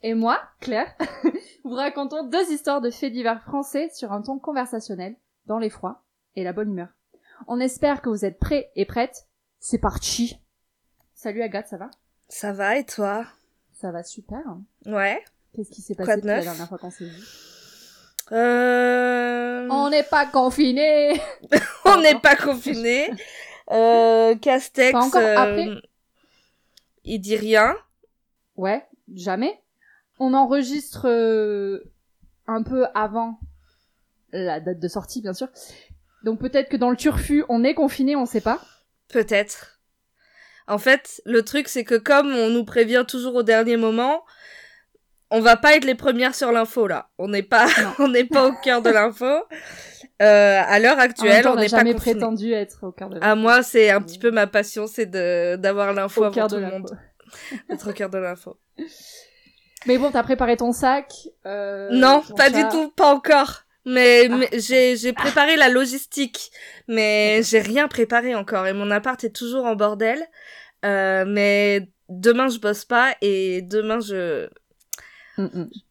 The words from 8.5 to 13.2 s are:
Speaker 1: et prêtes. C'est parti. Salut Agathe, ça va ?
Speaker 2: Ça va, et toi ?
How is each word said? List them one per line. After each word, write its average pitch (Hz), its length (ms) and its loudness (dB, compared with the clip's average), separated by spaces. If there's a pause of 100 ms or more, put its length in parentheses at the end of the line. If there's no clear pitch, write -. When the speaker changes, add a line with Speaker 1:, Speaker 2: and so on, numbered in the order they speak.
Speaker 1:
et 196 100 -2
prêtes. - 400 -6 (340)
C'est - 180 -4
parti. - 600 -4 (760)
Salut 220 280 -10
Agathe, 202 260 -8
ça 202 80 -16
va ? 208 140 -16 (380)
Speaker 2:
Ça 208 240 -10
va, 196 240 -2
et 285 80 -4
toi ? 208 400 -6 (480)